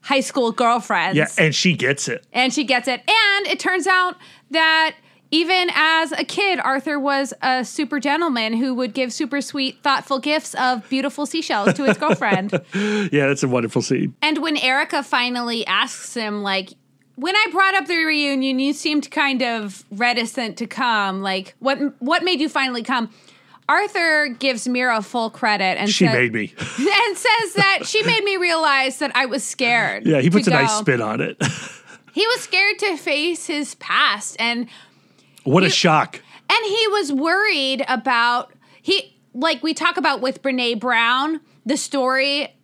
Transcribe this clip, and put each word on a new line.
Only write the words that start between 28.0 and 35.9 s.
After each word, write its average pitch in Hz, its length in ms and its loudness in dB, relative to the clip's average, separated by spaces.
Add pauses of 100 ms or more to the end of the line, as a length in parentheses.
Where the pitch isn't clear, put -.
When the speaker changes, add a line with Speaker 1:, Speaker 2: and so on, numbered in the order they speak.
Speaker 1:
made 453 220 0
me 392 140 0
realize 311 640 2
that 285 140 -2
I 262 120 2
was 247 180 -4
scared 226 640 0
Speaker 2:
Yeah, 151 160 4
he 175 80 6
puts 208 160 4
Speaker 1:
to - 60 4
Speaker 2:
a - 20 4
nice - 200 4
Speaker 1:
go." 214 60 0
Speaker 2:
spin 127 220 2
on 107 180 -2
it. - 220 -4
<laughs> - 40 0 (680)
Speaker 1:
He 415 120 2
was 466 140 0
scared 403 400 0
to 392 160 0
face 311 500 -2
his 294 300 -6
past, 208 640 -2
and 233 260 -2 (800)
Speaker 2:
What 151 180 4
a 185 40 4
Speaker 1:
he, 160 40 2
Speaker 2:
shock. 156 500 2 (300)